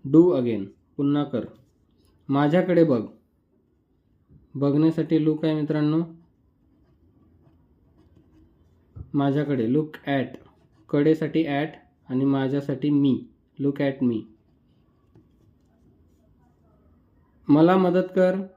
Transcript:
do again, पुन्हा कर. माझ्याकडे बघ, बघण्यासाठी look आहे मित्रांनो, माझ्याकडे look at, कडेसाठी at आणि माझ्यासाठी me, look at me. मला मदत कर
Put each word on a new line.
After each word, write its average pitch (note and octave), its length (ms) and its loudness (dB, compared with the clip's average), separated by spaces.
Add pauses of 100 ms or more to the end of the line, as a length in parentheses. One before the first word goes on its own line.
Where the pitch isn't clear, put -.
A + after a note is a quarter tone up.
do D#3+ 140 6 (180)
again, A2+ 240 -4 (320)
पुन्हा C#3+ 280 0
कर. B2 200 -6 (840)
माझ्याकडे E3 560 2
बघ, A#2+ 220 0 (1500)
बघण्यासाठी D3+ 720 0
look D#3 200 0
आहे D#3 100 0
मित्रांनो, D3+ 480 -2 (3000)
माझ्याकडे C#3 540 0
look D3+ 400 -4
at, C3+ 300 -4 (500)
कडेसाठी D#3 560 0
at C#3+ 240 -4 (400)
आणि C3 160 -2
माझ्यासाठी C#3 640 -2
me, C#3 240 2 (520)
look C#3 140 -2
at C3+ 280 -2
me. A2+ 100 -2 (3250)
मला D#3+ 280 6
मदत F#3 400 2
कर F#3 260 0 (140)